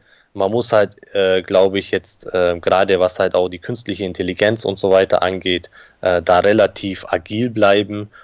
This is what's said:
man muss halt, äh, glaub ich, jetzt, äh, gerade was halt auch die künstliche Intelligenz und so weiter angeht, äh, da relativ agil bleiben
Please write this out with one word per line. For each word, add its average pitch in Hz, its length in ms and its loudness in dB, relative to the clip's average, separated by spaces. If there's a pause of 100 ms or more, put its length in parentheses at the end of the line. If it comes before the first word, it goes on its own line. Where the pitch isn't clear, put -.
(360)
man 98 160 -2
muss 123 200 -2
halt, 104 260 2 (180)
äh, 95 260 2
glaub 95 320 2
ich, 98 160 -4
jetzt, - 420 -6
äh, 87 280 0
gerade 95 400 2
was 90 180 0
halt 92 160 0
auch 90 160 0
die 90 100 -12
künstliche 101 440 -8
Intelligenz 92 640 -2
und 98 120 -4
so 98 140 0
weiter 95 320 2
angeht, 90 480 -4 (300)
äh, 90 200 0
da 87 180 4
relativ 101 680 0
agil 107 420 -4
bleiben 104 600 0 (140)